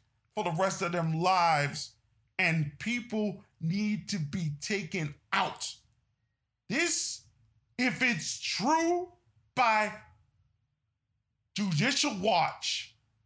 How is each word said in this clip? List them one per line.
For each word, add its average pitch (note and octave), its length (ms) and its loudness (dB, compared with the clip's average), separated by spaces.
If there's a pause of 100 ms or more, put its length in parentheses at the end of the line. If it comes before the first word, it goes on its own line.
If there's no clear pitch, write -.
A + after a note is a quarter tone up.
(340)
for G#3 100 -2
the F3+ 80 0
rest F#3 300 0
of F3 100 -2
their F3 100 0
lives. D#3+ 920 2 (460)
And E3 400 2
people G#3+ 640 -4 (180)
need G3+ 500 0
to G#3 80 -4
be D#3 420 -2
taken E3+ 540 -4 (180)
out. - 420 -2 (960)
This, D#4 540 -2 (540)
if A#3+ 260 0
it's A#3 380 0
true E4+ 680 0 (460)
by G#3+ 380 2 (1600)
Judicial G#3+ 680 0
Watch, - 680 0 (360)